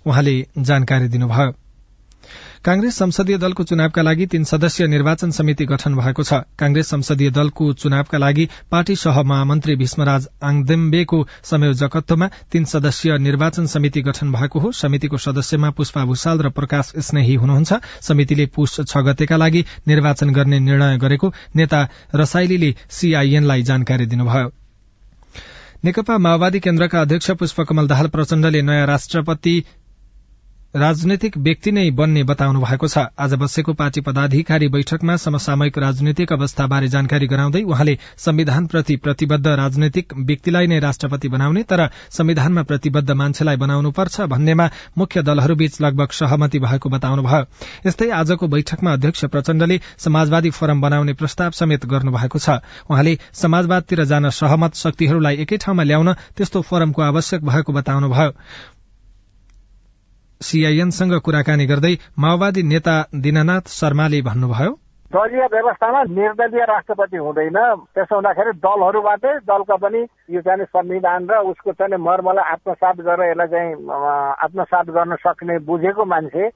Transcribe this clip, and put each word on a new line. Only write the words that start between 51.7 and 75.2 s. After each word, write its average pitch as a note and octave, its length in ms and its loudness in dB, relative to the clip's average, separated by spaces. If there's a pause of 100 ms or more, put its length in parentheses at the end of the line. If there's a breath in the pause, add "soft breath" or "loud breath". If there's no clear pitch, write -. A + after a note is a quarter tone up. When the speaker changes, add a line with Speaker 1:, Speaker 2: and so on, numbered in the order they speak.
Speaker 1:
गर्नुभएको C3 520 -2
छ। D3+ 120 0 (400 loud breath)
उहाँले D3+ 280 2 (140)
समाजवादतिर F3 720 0
जान C#3+ 260 2
सहमत D#3 440 0
शक्तिहरूलाई D#3 640 0
एकै D#3 200 -4
ठाउँमा F#3 260 0
ल्याउन D#3 300 4
त्यस्तो - 480 -4
फोरमको D#3+ 420 0
आवश्यक D3+ 420 0
भएको C#3+ 280 0
बताउनुभयो। C#3 600 0 (2000 loud breath)
सिआइएनसँग E3 720 0
कुराकानी D3 520 0
गर्दै D3 320 2 (200 loud breath)
माओवादी F3 440 0
नेता D#3 420 0 (100)
दिनानाथ D3+ 540 0
शर्माले D3 540 0
भन्नुभयो, B2+ 560 -2 (380)
Speaker 2:
दलीय A#3+ 360 0
व्यवस्थामा A#3 500 0
निर्दलीय G#3+ 600 0
राष्ट्रपति G3 520 -2
हुँदैन। D#3+ 600 0
त्यसो F#3 380 -4
हुँदाखेरि G3+ 380 0
दलहरूबाटै G#3 840 0
दलका G3 380 0
पनि G#3+ 300 -2 (240)
यो F3 100 -4
चाहिँ F#3 240 0
संविधान F3+ 680 -2
र A3 40 4
उसको G3 380 -2
चाहिँ G3 260 -2
मर्मलाई F3+ 540 0
आत्मसात F#3 440 -2
गरेर F3 340 0
यसलाई E3+ 160 0
चाहिँ, E3+ 280 -2
अ, C#3+ 680 -4
आत्मसात E3+ 420 -2
गर्न E3+ 300 -2
सक्ने E3+ 420 -4